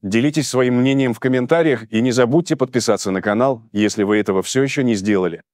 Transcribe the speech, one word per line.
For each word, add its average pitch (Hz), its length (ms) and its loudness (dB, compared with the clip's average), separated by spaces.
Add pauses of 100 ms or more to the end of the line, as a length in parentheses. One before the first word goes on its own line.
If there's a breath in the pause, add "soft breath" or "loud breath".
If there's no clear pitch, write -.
Делитесь 120 440 0
своим 123 280 0
мнением 131 380 2
в - 60 -10
комментариях 131 720 0
и 110 100 0
не 127 100 2
забудьте 131 440 2
подписаться 117 540 -2
на 95 120 -2
канал, 113 500 0
если 104 320 0
вы 104 140 2
этого 95 260 0
всё - 180 -2
ещё 139 220 -2
не 117 120 2
сделали. 92 460 -2 (120)